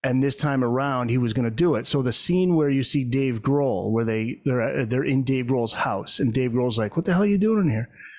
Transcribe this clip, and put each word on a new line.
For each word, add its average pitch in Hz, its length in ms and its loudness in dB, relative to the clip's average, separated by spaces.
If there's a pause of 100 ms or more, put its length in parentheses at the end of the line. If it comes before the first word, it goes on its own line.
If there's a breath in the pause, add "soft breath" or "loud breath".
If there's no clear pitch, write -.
And 131 160 2
this 139 140 0
time 139 300 0
around, 123 460 -2
he 127 60 2
was 120 140 0
gonna 117 180 0
do 151 260 2
it. - 100 -2
So 139 160 0
the 123 100 0
scene 180 460 2
where 147 120 2
you 135 140 2
see 135 220 0
Dave 123 360 0
Grohl, 120 500 0
where 113 120 2
they, 113 400 -2
they're, 127 420 0
they're 127 200 -2
in 135 180 2
Dave 127 240 0
Grohl's 120 260 0
house, - 460 -4
and 117 140 0
Dave 127 180 0
Grohl's 123 260 0
like, 107 200 -2
"What 165 80 -4
the 185 80 0
hell 190 100 2
are - 20 2
you 202 120 2
doing 214 280 2
in 147 60 2
here?" 110 180 -2 (280 loud breath)